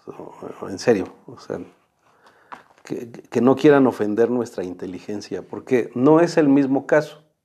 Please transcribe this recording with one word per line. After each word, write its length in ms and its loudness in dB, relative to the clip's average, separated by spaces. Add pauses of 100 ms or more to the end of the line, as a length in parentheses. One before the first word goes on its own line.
(680)
en 80 -12
serio, 280 0 (200)
o 140 -20
sea, 200 -12 (1300)
que, 260 -12
que 300 -4
no 140 6
quieran 320 6
ofender 420 0
nuestra 340 -6
inteligencia, 760 -12
porque 540 -4
no 240 4
es 180 0
el 100 2
mismo 380 2
caso, 380 -2 (220)